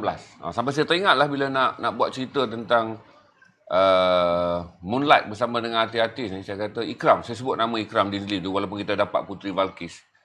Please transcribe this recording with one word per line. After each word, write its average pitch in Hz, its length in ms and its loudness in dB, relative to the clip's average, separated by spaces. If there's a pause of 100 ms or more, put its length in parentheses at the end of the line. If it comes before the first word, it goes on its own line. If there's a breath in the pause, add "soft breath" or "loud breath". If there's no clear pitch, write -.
belas. 87 160 -4 (240)
Uh, 85 80 -6
sampai 120 240 -2
saya 151 80 2
teringatlah 170 480 4
bila 139 160 -2
nak, 135 320 0
nak 110 160 -2
buat 120 160 0
cerita 131 400 -2
tentang, 113 480 0 (720 soft breath)
uh, 87 1120 4
Moonlight 127 480 2
bersama 117 320 -2
dengan 113 240 0
artis-artis 113 480 -2
ni, 95 80 -10
saya 101 240 -6
kata, 107 160 -8
"Ikram," 107 400 2
saya 113 160 -8
sebut 127 160 -4
nama 113 240 0
Ikram 101 320 0
Dinsley 101 320 -4
tu 95 80 -4
walaupun 98 320 -4
kita 101 160 -2
dapat - 240 -2
Puteri 95 320 -10
Balkis. 90 480 -4 (220)